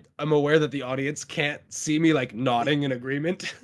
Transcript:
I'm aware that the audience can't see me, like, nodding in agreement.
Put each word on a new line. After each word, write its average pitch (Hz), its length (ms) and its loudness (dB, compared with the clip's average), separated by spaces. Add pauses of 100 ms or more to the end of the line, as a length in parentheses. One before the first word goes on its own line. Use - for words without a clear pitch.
(200)
I'm 147 120 -2
aware 147 260 4
that 151 140 0
the 139 120 -6
audience 135 420 -4
can't 147 420 -4
see 156 320 -2
me, 165 140 6
like, 131 200 -2
nodding 123 500 2
in 135 100 -2
agreement. 143 600 -6 (100)